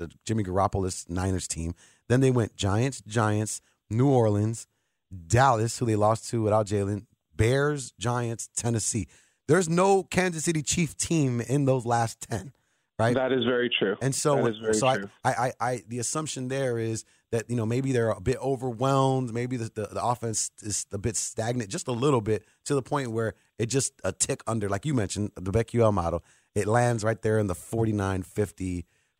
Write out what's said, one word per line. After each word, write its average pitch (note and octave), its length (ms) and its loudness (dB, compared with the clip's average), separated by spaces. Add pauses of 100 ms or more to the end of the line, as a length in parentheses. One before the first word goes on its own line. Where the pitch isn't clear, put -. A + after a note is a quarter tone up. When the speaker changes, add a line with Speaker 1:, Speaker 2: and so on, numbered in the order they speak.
Speaker 1:
a E2+ 80 -8 (180)
Jimmy A2 160 0
Garoppolo F#2 400 0
list, - 260 -6
Niners F#2 380 -2
team. E2 280 -6 (340)
Then B2+ 120 4
they C3 120 4
went A#2 240 0
Giants, A2 500 0
Giants, G#2+ 540 0 (280)
New B2 200 2
Orleans, A2+ 580 2 (600)
Dallas, A#2 520 4
who B2 80 0
they A2 100 2
lost G#2 340 2
to A#2 120 -2
without G#2+ 240 2
Jalen, G2+ 400 -2 (280)
Bears, C3+ 640 0
Giants, A#2+ 580 -4
Tennessee. A#2 500 -2 (400)
There's E3 220 4
no F#3 340 4
Kansas F3+ 420 0
City D#3+ 180 0
Chief - 340 -2
team C3+ 440 0
in C#3 240 0
those C3 220 2
last A#2 420 0
ten, A#2 240 -6 (460)
right? A#2 160 4
Speaker 2:
That C3 180 2
is B2+ 120 2
very B2 340 2
true. G#2 240 0
Speaker 1:
And C3 120 0
so, D3 280 2
Speaker 2:
That A#2 80 2
is G#2+ 80 -8
very A2 160 0
Speaker 1:
so A2 140 2
I, A2+ 80 4
Speaker 2:
true. G2+ 140 -6 (140)
Speaker 1:
I, B2+ 60 4
I, A#2+ 300 -2
I, B2 280 -2
the A#2+ 120 -6
assumption C3+ 480 -6
there C3 300 -2
is A2+ 260 -4 (260)
that, A#2 180 -4
you A#2+ 80 -2
know, A2 100 0
maybe C3 260 0
they're A2+ 180 2
a G2 100 -4
bit A#2+ 180 0
overwhelmed. C3 960 2
Maybe B2 240 -4
the, A2+ 180 -4
the, G#2 200 -4
the F#2+ 100 -2
offense G#2+ 460 -2 (120)
is - 300 -6
a G2+ 60 -6
bit A2 180 -2
stagnant, A2+ 540 -4
just - 180 -6
a B2+ 40 -2
little B2+ 300 2
bit, G#2+ 220 -2 (220)
to D3 80 0
the C3+ 80 0
point C#3 300 -4
where A2+ 220 -2 (240)
it A2+ 80 0
just B2+ 260 -2 (120)
a F#2+ 80 0
tick - 340 -4
under, A2 220 -2
like G2+ 180 -2
you D#3 80 0
mentioned, G#2 420 -2
the F#2 140 -8
BetQL A2+ 420 2
model. E2+ 300 0 (320)
It G2+ 120 0
lands A#2 380 2
right A2+ 160 -2
there A2 180 2
in G#2 80 2
the F2+ 80 -2
forty-nine, G2+ 680 -2
fifty, F#2 640 -4 (340)